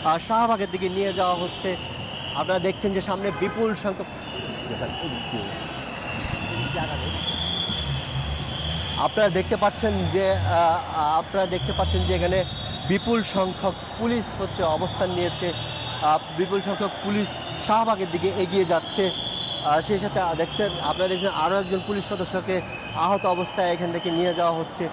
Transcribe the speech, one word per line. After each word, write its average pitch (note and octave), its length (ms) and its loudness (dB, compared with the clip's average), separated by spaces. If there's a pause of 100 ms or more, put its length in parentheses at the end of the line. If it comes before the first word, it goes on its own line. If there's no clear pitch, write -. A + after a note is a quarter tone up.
আ, E3 140 4 (100)
শাহবাগের A3+ 440 2
দিকে F#3 160 -2
নিয়ে G3 240 0
যাওয়া F3+ 220 2
হচ্ছে। F3+ 420 -2 (580)
আপনারা D#3 240 2
দেখছেন F#3+ 340 0
যে F#3+ 80 2
সামনে G3 300 -2 (100)
বিপুল G#3+ 340 2
সংখ্যক, F#3+ 320 -4 (4000)
আপনারা G3+ 300 4
দেখতে F#3 280 2
পাচ্ছেন G3+ 560 2
যে, F#3+ 200 4
আ, F3 460 4 (160)
আপনারা E3 520 2
দেখতে F3+ 260 -2
পাচ্ছেন F#3 320 2
যে F#3 100 2
এখানে F3+ 300 2 (440)
বিপুল G#3+ 340 4
সংখ্যক F#3 520 0 (240)
পুলিশ A#3 260 2 (140)
হচ্ছে F#3+ 240 -2
অবস্থান F3 480 2
নিয়েছে। F3 420 0 (500)
আ, D#3 160 6 (180)
বিপুল F#3+ 240 0
সংখ্যক G3 300 -2 (140)
পুলিশ G3+ 240 0 (380)
শাহবাগের G#3 460 2
দিকে F3 160 0
এগিয়ে F#3 360 2
যাচ্ছে। F3 460 2 (540)
আ, D3+ 180 4
সেই F#3 160 0
সাথে G3+ 220 0 (160)
দেখছেন, F#3+ 340 0 (120)
আপনারা E3 260 0
দেখছেন F#3 200 0
আরও E3+ 300 2
একজন F#3+ 280 0
পুলিশ G3+ 180 -2
সদস্যকে F#3 560 -2 (340)
আহত F#3+ 320 2
অবস্থায় F3+ 460 2
এখান E3+ 200 0
থেকে E3+ 180 -2
নিয়ে E3+ 240 2
যাওয়া E3+ 240 2
হচ্ছে। D#3+ 340 -4